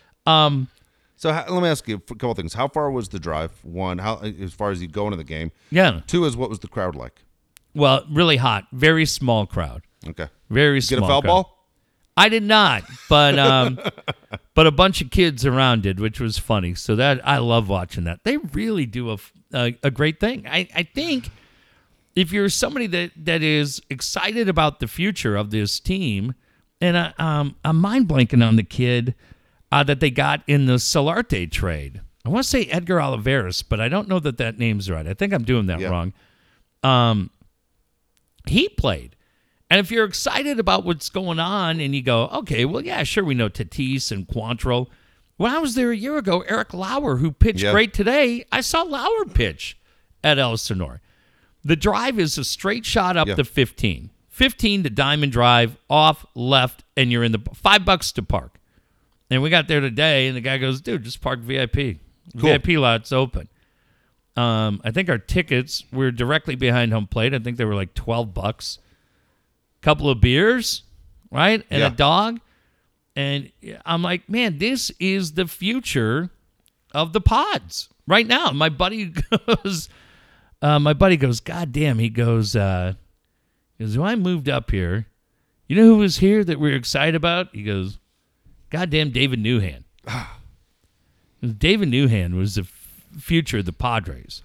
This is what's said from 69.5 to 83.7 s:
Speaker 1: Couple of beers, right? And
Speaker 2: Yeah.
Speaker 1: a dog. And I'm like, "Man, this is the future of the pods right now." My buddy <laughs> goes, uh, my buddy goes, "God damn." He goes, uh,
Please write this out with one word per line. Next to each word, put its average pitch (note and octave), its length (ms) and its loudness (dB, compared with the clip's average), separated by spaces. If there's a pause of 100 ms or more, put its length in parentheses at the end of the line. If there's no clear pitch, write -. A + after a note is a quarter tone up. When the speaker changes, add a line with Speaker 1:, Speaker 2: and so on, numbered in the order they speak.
Speaker 1:
Couple C#3+ 280 2
of A#2+ 120 0
beers, G3+ 600 2 (480)
right? G#3 380 0
And A2 120 -2
Speaker 2:
Yeah. A2 60 4
Speaker 1:
a - 40 0
dog. F3+ 480 2 (760)
And C#3 360 -6 (340)
I'm E3+ 160 -2
like, F3 280 -4
"Man, G#3 300 -2
this A#3+ 400 -2
is F#3+ 340 -2
the F3 140 -2
future F3 840 -2 (640)
of D#3+ 200 -2
the G#3 80 0
pods B3+ 680 -2 (180)
right G#3+ 200 4
now." B3+ 240 2
My D#3 180 0
buddy F3+ 440 -4 (160)
<laughs> - 180 -2
goes, G3 420 -2 (720)
uh, D3 180 4
my D3 140 2
buddy F3+ 240 4
goes, B2+ 240 0
"God E3 320 -8
damn." D3 260 0
He A2+ 100 2
goes, A2+ 460 0
uh, F#2+ 380 0 (840)